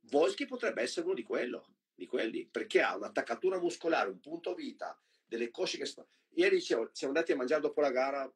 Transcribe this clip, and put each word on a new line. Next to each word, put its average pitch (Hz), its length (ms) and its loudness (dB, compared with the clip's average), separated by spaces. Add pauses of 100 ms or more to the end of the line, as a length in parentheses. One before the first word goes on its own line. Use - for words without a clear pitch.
Volsky 175 440 2
potrebbe 240 340 -2
essere 160 240 -2
uno 190 100 0
di 113 80 -6
quello, - 520 -4 (180)
di 87 140 -14
quelli, - 400 -2
perché - 340 2
ha 95 140 2
un'attaccatura 131 640 -2
muscolare, 165 500 0
un 95 100 -10
punto 170 360 -8
vita, - 440 -10 (260)
delle 117 260 -4
cosce - 260 -4
che 135 80 -6
spa-, - 200 -10 (240)
ieri - 260 4
dicevo, - 380 0
siamo 139 200 -2
andati 165 180 2
a 156 40 2
mangiare 139 260 2
dopo 147 200 0
la 139 100 4
gara 135 440 0